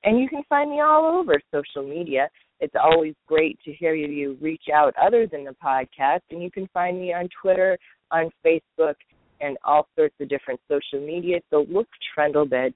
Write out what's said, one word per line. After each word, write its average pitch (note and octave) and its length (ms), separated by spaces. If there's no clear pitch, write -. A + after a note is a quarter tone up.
And A3+ 160
you C4 80
can C#4+ 180
find D4 240
me D4 80
all D#4 400
over F3 220
social C#3+ 300
media. D3 460
It's - 200
always D#3+ 340
great D#3 380
to D3 80
hear D#3+ 200
you D3 460
reach D#3+ 340
out D3+ 200
other A3+ 220
than D3+ 160
the C3+ 180
podcast, C#3 680
and E3+ 120
you F3 80
can F#3+ 240
find F3+ 240
me F3+ 160
on F3 140
Twitter, F#3 360
on E3 200
Facebook, D#3+ 500
and C#3 240
all D3 320
sorts D#3 240
of C#3 80
different C3+ 400
social C#3+ 360
media. F3 440
So D3 200
look G3+ 200
Trundlebed C#3+ 600